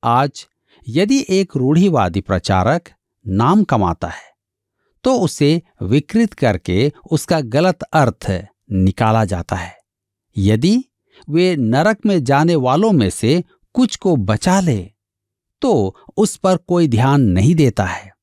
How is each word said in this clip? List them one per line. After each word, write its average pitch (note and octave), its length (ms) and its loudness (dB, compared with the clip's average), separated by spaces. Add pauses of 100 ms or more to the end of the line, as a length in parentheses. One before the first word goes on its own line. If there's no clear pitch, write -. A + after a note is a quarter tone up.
आज B2 440 -2 (400)
यदि G3+ 420 0
एक F#3+ 280 -2
रूढ़िवादी C3 640 2
प्रचारक G2 680 -2 (380)
नाम B2+ 360 2
कमाता F#2+ 440 -2
है, - 280 -18 (680)
तो B3+ 160 0
उसे D#3+ 420 0 (200)
विकृत D3 520 -2
करके G#2+ 600 -2 (180)
उसका E3 300 -2
गलत D3 420 -2
अर्थ A2+ 640 -2 (240)
निकाला G#2+ 540 0
जाता F2+ 300 -6
है। F2 220 -12 (600)
यदि A#2+ 480 2 (440)
वे F3 260 0
नरक C#3+ 500 0
में F#3+ 180 0
जाने D3 320 2
वालों D3 360 0
में A#2 180 2
से D3+ 340 -2 (300)
कुछ B3 220 0
को F3+ 200 0
बचा A2+ 440 0
ले, A#2+ 320 -2 (720)
तो C3+ 340 0 (220)
उस G#3 200 0
पर F#3 200 0
कोई F3 300 0
ध्यान C3+ 340 2
नहीं G#2+ 340 2
देता B2+ 300 2
है। - 380 -10